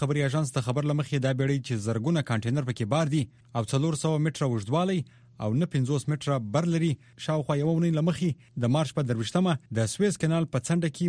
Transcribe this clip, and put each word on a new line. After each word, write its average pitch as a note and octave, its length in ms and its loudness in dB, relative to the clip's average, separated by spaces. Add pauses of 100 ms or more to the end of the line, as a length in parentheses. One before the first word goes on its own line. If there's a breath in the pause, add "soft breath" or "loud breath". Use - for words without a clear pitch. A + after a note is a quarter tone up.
خبري C#3+ 220 2
اژانس C#3 280 0
د C3+ 140 -2
خبر C3 240 0
له D3 40 2
مخې D3 220 -2 (100)
دا C3+ 60 2
بیړۍ C3+ 340 0
چې B2 80 -2 (120)
زرګونه A#2 420 0
کانټینر A#2+ 400 0
پکې A#2 240 -2
بار D#3+ 220 2
دي D3+ 80 2 (340 soft breath)
او A#2 80 -2
څلور D3 300 0
سوه D#3 240 0
متره D3+ 300 0
اوږدوالی C#3+ 520 0 (400 loud breath)
او G#2+ 140 -2
نه C3+ 120 2
پنځوس C3+ 420 0
متره C#3+ 300 0
بر A#2 260 0 (100)
لري، E3 180 2 (320 soft breath)
شاوخوا D3+ 320 0
یوه D3+ 180 2
اونۍ E3 240 2
له D3+ 40 0
مخې E3+ 280 0 (320 loud breath)
د - 20 2 (120)
مارچ D#3 180 0
په D3+ 160 0
درویشتمه C#3+ 480 0 (140)
د A2 140 2
سویز G3 320 0
کانال D#3+ 360 2
په C3 40 0
څنډه E3+ 380 0
کې F3 120 0